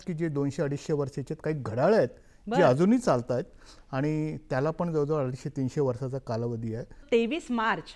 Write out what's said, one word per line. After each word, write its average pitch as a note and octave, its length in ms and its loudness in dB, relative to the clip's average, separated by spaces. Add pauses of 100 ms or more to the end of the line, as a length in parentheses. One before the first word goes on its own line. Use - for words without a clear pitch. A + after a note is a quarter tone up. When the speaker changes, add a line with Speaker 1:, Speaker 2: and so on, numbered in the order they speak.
Speaker 1:
की F#3 60 -4
जे E3 160 -2
दोनशे C#3 340 -2
अडीचशे C#3+ 300 -2
वर्षाची C#3+ 420 -4
आहेत. - 100 -14
काही D#3 120 -2
घड्याळं C3 400 2
आहेत C#3+ 120 4 (380)
जे G#3 40 -8
Speaker 2:
बरं. B3+ 120 4
Speaker 1:
अजूनही E3+ 360 6
चालतायत B2+ 460 0 (480)
आणि D3+ 440 -2 (140)
त्याला C#3 200 0
पण E3+ 220 -4
जवळजवळ D3 340 0
अडीचशे C3+ 220 -6
तीनशे C3+ 320 -2
वर्षाचा C3 380 -2
कालावधी A#2 560 -4
आहे. A#2+ 100 -8 (280)
Speaker 2:
तेवीस A#3 380 2
मार्च A#3 320 0 (140)